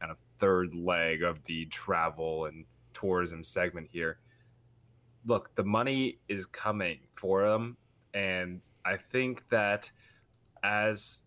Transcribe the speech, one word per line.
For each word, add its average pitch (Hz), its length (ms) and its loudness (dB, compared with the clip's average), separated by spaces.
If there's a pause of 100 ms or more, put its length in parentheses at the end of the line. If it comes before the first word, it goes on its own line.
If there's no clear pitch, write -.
kind 80 120 -8
of 80 60 -16 (180)
third 92 380 4
leg 85 480 2
of 82 220 0
the 82 220 -6
travel 80 800 -2
and 78 220 -10 (260)
tourism 90 500 -2
segment 85 480 -2
here. 82 280 -4 (1040)
Look, 113 300 0
the 101 100 0
money 127 540 2 (100)
is 98 160 -4
coming 98 540 -4 (160)
for 95 340 2
them. 117 280 0 (360)
And 92 480 -2 (240)
I 95 120 0
think 127 520 -4
that 104 420 2 (720)
as 104 640 0